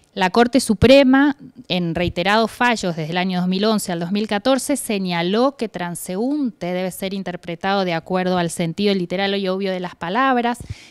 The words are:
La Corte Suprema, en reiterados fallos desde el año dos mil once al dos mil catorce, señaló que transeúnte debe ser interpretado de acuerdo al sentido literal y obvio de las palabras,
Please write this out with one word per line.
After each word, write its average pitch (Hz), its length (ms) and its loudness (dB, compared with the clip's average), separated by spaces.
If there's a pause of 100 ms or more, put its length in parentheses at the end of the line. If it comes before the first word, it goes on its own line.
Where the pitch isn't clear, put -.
(160)
La 185 140 2
Corte 240 300 4
Suprema, 269 760 6 (300)
en 170 300 -2
reiterados 185 520 2
fallos 220 460 0
desde 160 160 -6
el 175 60 -2
año 180 240 0
dos 180 80 0
mil 190 160 0
once 214 260 0
al 170 80 -4
dos 175 140 -4
mil 208 160 -2
catorce, 254 480 0
señaló 190 800 -2
que 226 120 -6
transeúnte 185 960 -6
debe 180 260 -4
ser 196 220 -8
interpretado 190 720 -4
de 175 100 -2
acuerdo 185 440 -2
al 170 120 0
sentido 196 440 0
literal 190 400 -2
y 196 140 -2
obvio 190 240 -2
de 185 80 -4
las 175 160 -8
palabras, 240 640 0 (320)